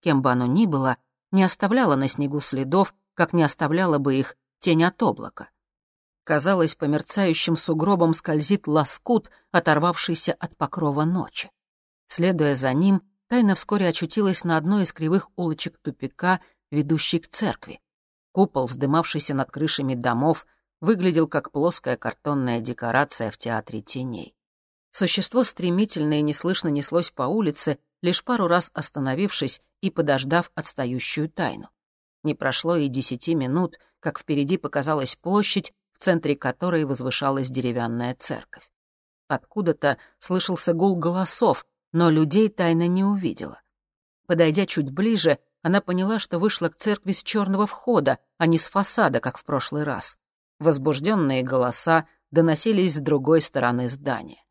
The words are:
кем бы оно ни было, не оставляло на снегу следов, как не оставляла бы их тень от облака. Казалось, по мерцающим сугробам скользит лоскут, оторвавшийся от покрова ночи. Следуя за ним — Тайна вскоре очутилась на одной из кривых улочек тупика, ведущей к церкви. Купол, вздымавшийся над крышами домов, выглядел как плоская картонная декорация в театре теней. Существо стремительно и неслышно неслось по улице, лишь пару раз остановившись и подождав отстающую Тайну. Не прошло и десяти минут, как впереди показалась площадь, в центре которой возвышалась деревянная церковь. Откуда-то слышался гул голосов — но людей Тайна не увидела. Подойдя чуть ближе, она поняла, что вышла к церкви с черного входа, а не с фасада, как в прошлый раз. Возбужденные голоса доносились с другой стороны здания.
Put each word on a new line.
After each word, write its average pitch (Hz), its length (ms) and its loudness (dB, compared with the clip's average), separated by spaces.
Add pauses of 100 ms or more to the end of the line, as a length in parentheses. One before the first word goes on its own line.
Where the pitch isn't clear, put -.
кем 143 200 2
бы 127 100 2
оно 123 140 2
ни 160 200 2
было, 135 300 0 (360)
не 190 120 4
оставляло 196 520 2
на 135 120 0
снегу 143 320 -2
следов, 139 560 0 (180)
как - 200 0
не 175 100 4
оставляла 165 540 2
бы 139 180 2
их 135 220 -2 (220)
тень 165 260 4
от 185 180 0
облака. - 460 -4 (760)
Казалось, 160 520 2
по - 100 -6
мерцающим 160 720 0
сугробам 170 560 2
скользит 156 540 0
лоскут, 156 640 0 (200)
оторвавшийся 170 840 0
от - 220 -10
покрова 147 480 -2
ночи. 170 480 -4 (560)
Следуя 160 480 0
за 131 160 0
ним — 185 300 4 (260)
Тайна 220 280 4
вскоре 196 340 0
очутилась 180 560 -2
на 170 100 0
одной 185 280 2
из - 100 -4
кривых 160 420 0
улочек 165 440 -6
тупика, 175 600 -4 (320)
ведущей 151 480 0
к - 80 -16
церкви. - 540 -6 (500)
Купол, 143 360 0
вздымавшийся 143 680 -2
над 135 180 -2
крышами 139 440 -2
домов, 123 500 0 (340)
выглядел 175 480 2
как 156 240 -4
плоская 143 460 -2
картонная 127 640 -4
декорация 117 720 -2
в - 60 -16
театре 110 440 -6
теней. 120 540 -10 (560)
Существо 202 520 0
стремительно 175 760 0
и - 20 2
неслышно 160 460 -2
неслось 151 420 0
по - 140 -6
улице, 160 560 -2 (240)
лишь 175 200 0
пару 220 240 0
раз 175 280 2
остановившись 139 840 -2 (200)
и 196 80 0
подождав 147 640 0
отстающую 135 760 -6
Тайну. 143 400 -8 (540)
Не 151 120 -2
прошло 160 400 -2
и 147 120 0
десяти 131 460 -4
минут, 156 460 -2 (200)
как - 200 -6
впереди 147 380 -2
показалась 143 580 -2
площадь, - 580 -2 (200)
в - 60 -20
центре 160 360 0
которой 160 480 -2
возвышалась 135 680 -2
деревянная 120 640 -4
церковь. - 560 -10 (600)
Откуда-то 151 680 -2 (220)
слышался 180 540 0
гул 180 240 2
голосов — 185 680 0 (280)
но 170 160 4
людей 156 400 4
Тайна 170 380 2
не 185 180 2
увидела. 185 560 -4 (680)
Подойдя 170 380 4
чуть 143 260 -2
ближе, 180 480 2 (220)
она 185 180 2
поняла, 190 400 -2
что 175 200 -4
вышла 196 280 0
к - 80 -4
церкви 202 380 -2
с - 100 -2
черного 202 440 0
входа, 151 520 0 (180)
а 165 100 2
не 165 100 4
с - 100 0
фасада, 185 540 2
как - 160 -6
в - 80 -20
прошлый 147 380 -4
раз. 131 340 -6 (420)
Возбужденные 147 840 2
голоса 131 640 0 (240)
доносились 165 640 2
с 151 40 -2
другой 147 420 2
стороны 123 480 -2
здания. 135 600 -6